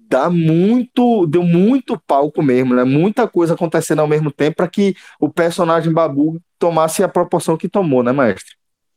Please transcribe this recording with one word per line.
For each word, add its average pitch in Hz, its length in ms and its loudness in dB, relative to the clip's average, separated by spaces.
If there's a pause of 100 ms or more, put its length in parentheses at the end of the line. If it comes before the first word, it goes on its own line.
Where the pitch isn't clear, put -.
dá 135 220 0
muito, 196 960 2
deu 165 180 0
muito 196 540 0 (100)
palco 147 340 0
mesmo, 127 320 2
né? 123 100 2
Muita 175 440 0
coisa 170 260 0
acontecendo 160 460 -2
ao 151 80 0
mesmo 151 240 -2
tempo 151 260 -2
pra 180 100 -2
que 196 280 -2 (240)
o 151 100 0
personagem 165 640 0
Babu 160 500 -2 (180)
tomasse 165 440 0
a 175 40 0
proporção 165 500 -2
que 175 120 -8
tomou, 147 340 0
né, 120 80 0
mestre? 123 440 -2 (420)